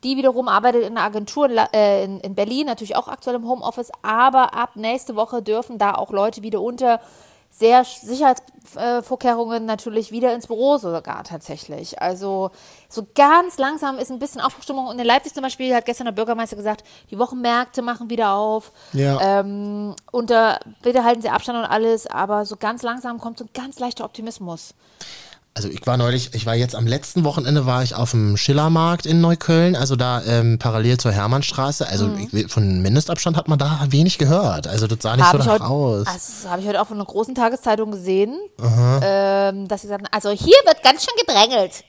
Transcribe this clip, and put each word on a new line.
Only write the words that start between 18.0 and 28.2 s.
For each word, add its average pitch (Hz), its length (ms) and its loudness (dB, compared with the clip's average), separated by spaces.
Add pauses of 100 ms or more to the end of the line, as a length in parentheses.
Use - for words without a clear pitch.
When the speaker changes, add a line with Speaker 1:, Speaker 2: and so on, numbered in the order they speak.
Speaker 1:
wieder 226 240 0
auf. 214 380 -2 (220)
Speaker 2:
Ja. 139 460 2
Speaker 1:
Ähm, 202 560 -6 (160)
unter, 226 480 2 (240)
bitte 240 220 2
halten 240 160 2
Sie 214 80 -4
Abstand 240 280 -2
und 226 80 -4
alles, 220 400 0
aber 202 400 -2
so 202 120 -12
ganz 226 260 -6
langsam 240 360 -8
kommt 233 200 -12
so 233 60 -12
ein - 80 -20
ganz 262 260 -12
leichter 247 260 -6
Optimismus. 208 680 -12 (840)
Speaker 2:
Also 104 120 -6
ich - 180 -8
war 123 100 2
neulich, 123 380 0
ich 113 100 -6
war 113 80 0
jetzt 120 220 0
am 113 100 -2
letzten 147 380 -2
Wochenende, 143 420 0
war 127 160 2
ich 120 140 -2
auf 117 160 -2
dem 104 260 2